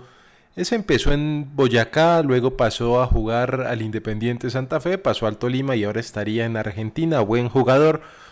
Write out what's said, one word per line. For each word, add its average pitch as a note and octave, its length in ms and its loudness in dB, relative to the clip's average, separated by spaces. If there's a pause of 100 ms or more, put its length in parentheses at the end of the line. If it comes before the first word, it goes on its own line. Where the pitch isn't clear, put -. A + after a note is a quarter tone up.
(560)
ese F3+ 180 -4
empezó D3+ 380 2
en D3 420 -2
Boyacá, C#3 680 4
luego B2+ 340 2
pasó A#2+ 440 2
a B2 60 2
jugar A#2+ 560 0
al A#2+ 200 -4
Independiente A2 680 -4
Santa C3 300 -4
Fe, F#3 180 -2
pasó A#2 300 0
al G#2 100 -4
Tolima C3 380 -2
y G#2 80 0
ahora G#2 160 -2
estaría G#2+ 440 -4
en A#2 120 -4
Argentina. A2 640 -2
Buen A2+ 280 2
jugador, C#3 540 4 (300)